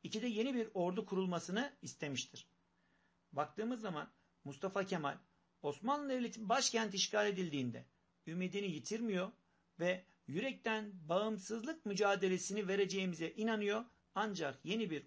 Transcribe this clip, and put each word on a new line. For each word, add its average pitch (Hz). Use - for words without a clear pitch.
İkide 214
yeni 240
bir 226
ordu 185
kurulmasını 185
istemiştir. -
Baktığımız 214
zaman 175
Mustafa 190
Kemal 160
Osmanlı 269
Devleti 233
başkenti 226
işgal 208
edildiğinde 143
ümidini 185
yitirmiyor 196
ve 180
yürekten 214
bağımsızlık 220
mücadelesini 196
vereceğimize 185
inanıyor. 214
Ancak 185
yeni 202
bir 143